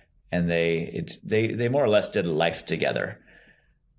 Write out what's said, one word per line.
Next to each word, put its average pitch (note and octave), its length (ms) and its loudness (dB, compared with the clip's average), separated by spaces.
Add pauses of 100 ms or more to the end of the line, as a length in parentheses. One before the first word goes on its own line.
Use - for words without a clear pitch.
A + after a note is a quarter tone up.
(320)
and F2 180 0
they, E2+ 300 2
it, E2 320 -6 (120)
they, A2 240 0
they A#2+ 220 -2
more C#3 140 2
or A#2 60 2
less G#2 200 4
did F#2+ 180 0
life D#2+ 380 0
together. B1 540 -2 (800)